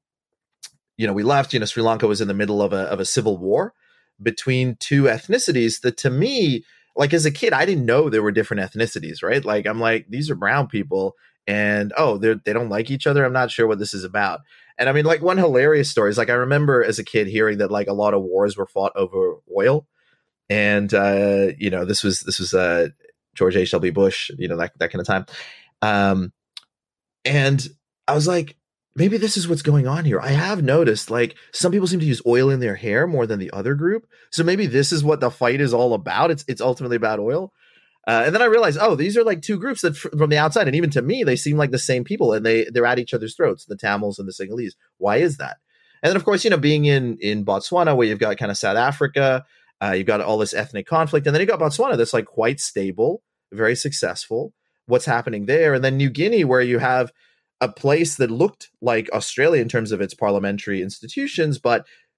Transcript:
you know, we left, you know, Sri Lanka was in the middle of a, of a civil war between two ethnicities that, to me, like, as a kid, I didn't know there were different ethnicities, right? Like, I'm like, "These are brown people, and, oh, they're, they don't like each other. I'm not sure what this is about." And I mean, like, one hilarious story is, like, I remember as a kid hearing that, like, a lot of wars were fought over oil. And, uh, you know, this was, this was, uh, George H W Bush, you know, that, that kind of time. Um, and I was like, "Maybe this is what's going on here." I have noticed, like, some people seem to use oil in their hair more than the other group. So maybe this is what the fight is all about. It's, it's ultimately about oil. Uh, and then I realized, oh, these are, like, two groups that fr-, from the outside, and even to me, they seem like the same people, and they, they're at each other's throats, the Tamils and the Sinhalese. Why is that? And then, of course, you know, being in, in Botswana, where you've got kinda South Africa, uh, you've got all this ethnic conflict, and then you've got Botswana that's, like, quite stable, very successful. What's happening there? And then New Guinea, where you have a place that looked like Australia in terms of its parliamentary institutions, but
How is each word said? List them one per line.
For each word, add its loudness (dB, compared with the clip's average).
you -2
know, 0
we -2
left, 2
you -2
know, -2
Sri -4
Lanka 2
was 0
in -2
the -2
middle 0
of 0
a, -2
of -4
a -2
civil -2
war 0
between -2
two 2
ethnicities 0
that, -2
to 0
me, 0
like, 2
as 2
a 2
kid, -2
I 0
didn't 0
know 2
there 0
were 0
different -2
ethnicities, -8
right? -2
Like, -2
I'm -4
like, -2
"These -8
are -2
brown 0
people, -4
and, 0
oh, 2
they're, 0
they -2
don't -2
like -4
each -4
other. 4
I'm 0
not 0
sure 2
what 0
this -6
is -10
about." -2
And 0
I 2
mean, 2
like, 2
one 2
hilarious 4
story 2
is, -2
like, 0
I 4
remember 2
as 0
a -8
kid 0
hearing 0
that, 0
like, -2
a -2
lot 2
of 2
wars 0
were -4
fought -2
over -2
oil. 2
And, 2
uh, 4
you -2
know, -4
this -2
was, -2
this -8
was, -4
uh, 2
George 2
H 2
W 0
Bush, 0
you -6
know, -4
that, -6
that -2
kind -6
of -6
time. -2
Um, 0
and 2
I 0
was 2
like, -2
"Maybe 2
this -2
is -4
what's -2
going 4
on -2
here." 2
I -6
have 0
noticed, 2
like, 0
some 0
people 2
seem 0
to 0
use 0
oil 4
in 0
their -2
hair 0
more 0
than -4
the -8
other -4
group. -2
So -2
maybe 2
this 2
is 0
what 2
the 0
fight 0
is 2
all 2
about. 0
It's, -4
it's -8
ultimately -2
about 0
oil. -4
Uh, 2
and 2
then 2
I 6
realized, 4
oh, 4
these -2
are, 4
like, 0
two -4
groups -6
that 0
fr-, -10
from 2
the 4
outside, 2
and 0
even 0
to 0
me, -2
they 2
seem -2
like 0
the -2
same -2
people, 0
and 0
they, 4
they're 2
at 2
each -8
other's -6
throats, 0
the -12
Tamils -4
and -10
the -12
Sinhalese. -10
Why 0
is 0
that? -10
And 4
then, 0
of -2
course, 0
you 2
know, 4
being 2
in, 2
in -2
Botswana, 2
where 4
you've -2
got 0
kinda -4
South -2
Africa, 0
uh, -2
you've 0
got 2
all 0
this -2
ethnic -6
conflict, 0
and 2
then 2
you've 2
got 0
Botswana 0
that's, 0
like, 0
quite -2
stable, -4
very 0
successful. -6
What's 2
happening -2
there? 2
And 0
then 0
New 2
Guinea, 0
where 4
you 2
have 0
a 0
place 0
that 0
looked -2
like -2
Australia 0
in -2
terms -2
of -4
its -4
parliamentary -2
institutions, -4
but 0